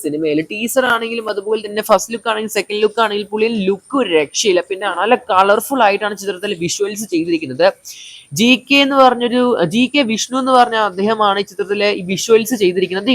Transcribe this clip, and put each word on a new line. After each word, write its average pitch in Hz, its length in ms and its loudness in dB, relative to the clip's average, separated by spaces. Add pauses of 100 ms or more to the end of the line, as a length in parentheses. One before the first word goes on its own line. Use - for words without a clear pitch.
സിനിമയിൽ. 151 380 -2 (100)
ടീസർ 226 440 -2
ആണെങ്കിലും 226 400 -4
അതുപോലെ 208 340 -4
തന്നെ 208 220 -6
ഫസ്റ്റ് 214 240 2
ലുക്ക് 233 180 -6
ആണെങ്കിലും 214 240 -4
സെക്കൻഡ് 208 280 -4
ലുക്ക് 214 200 2
ആണെങ്കിലും 208 300 -4
പുള്ളിയുടെ 220 340 -2
ലുക്ക് 196 340 -2
ഒരു 196 160 -2
രക്ഷയില്ല. 175 520 0
പിന്നെ 196 180 -6 (140)
നല്ല 226 140 2 (140)
കളർഫുൾ 214 560 2
ആയിട്ടാണ് 202 360 0
ചിത്രത്തിൽ 196 320 -6 (100)
വിഷ്വൽസ് 202 500 -4
ചെയ്തിരിക്കുന്നത്. 160 540 0 (720)
ജി 233 100 4 (200)
കെ 277 160 4
എന്ന് 269 180 0
പറഞ്ഞൊരു, 240 400 2 (320)
ജി 240 80 2 (100)
കെ 285 180 2
വിഷ്ണു 233 300 -4
എന്ന് 262 160 2
പറഞ്ഞ 226 220 4 (100)
അദ്ദേഹമാണ് 202 540 0
ഈ 196 80 -20
ചിത്രത്തിലെ 202 400 -2 (100)
ഈ - 100 -10
വിഷ്വൽസ് 220 520 2
ചെയ്തിരിക്കുന്നത്. 185 520 0